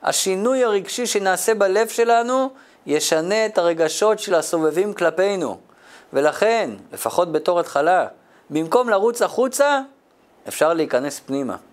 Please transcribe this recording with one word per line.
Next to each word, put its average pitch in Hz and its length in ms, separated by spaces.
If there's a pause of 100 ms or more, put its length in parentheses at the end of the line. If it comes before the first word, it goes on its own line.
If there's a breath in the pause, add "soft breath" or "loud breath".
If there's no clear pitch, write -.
השינוי 214 600
הרגשי 214 420
שנעשה 190 480
בלב 208 340
שלנו 240 600 (360 loud breath)
ישנה 165 600
את 214 120
הרגשות 170 600
של 202 160
הסובבים 165 600
כלפינו. 170 640 (540 loud breath)
ולכן, 160 580 (220)
לפחות 165 400
בתור 170 280
התחלה, 160 460 (440 soft breath)
במקום 165 380
לרוץ 220 340
החוצה, 262 580 (680)
אפשר 160 260
להיכנס 143 520
פנימה. 135 300 (160)